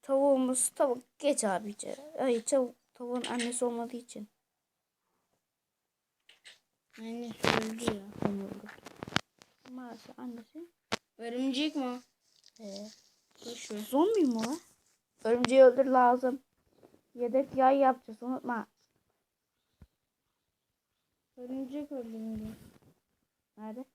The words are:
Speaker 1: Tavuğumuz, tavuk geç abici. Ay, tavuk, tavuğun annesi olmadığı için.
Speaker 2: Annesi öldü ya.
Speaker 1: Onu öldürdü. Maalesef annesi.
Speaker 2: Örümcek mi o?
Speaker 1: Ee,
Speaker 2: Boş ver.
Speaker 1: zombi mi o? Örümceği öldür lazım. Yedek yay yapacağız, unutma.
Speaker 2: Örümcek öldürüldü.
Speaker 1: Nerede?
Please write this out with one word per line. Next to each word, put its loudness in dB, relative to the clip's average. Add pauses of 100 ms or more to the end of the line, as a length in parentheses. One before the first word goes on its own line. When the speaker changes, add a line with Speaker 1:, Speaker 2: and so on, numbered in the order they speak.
Speaker 1:
Tavuğumuz, 4
tavuk -2
geç 0
abici. -4 (220)
Ay, 0
tavuk, 0 (180)
tavuğun -6
annesi -2
olmadığı -4
için. -14 (2750)
Speaker 2:
Annesi -4
öldü 0
ya. -2 (260)
Speaker 1:
Onu -4
öldürdü. -14 (1040)
Maalesef -16
annesi. -14 (500)
Speaker 2:
Örümcek -4
mi -4
o? -8 (640)
Speaker 1:
Ee, -14 (580)
Speaker 2:
Boş -14
ver. -6
Speaker 1:
zombi 2
mi 2
o? -2 (680)
Örümceği 6
öldür 10
lazım. 4 (720)
Yedek -2
yay 6
yapacağız, 2
unutma. -6 (2750)
Speaker 2:
Örümcek -8
öldürüldü. -10 (1000)
Speaker 1:
Nerede? -14 (100)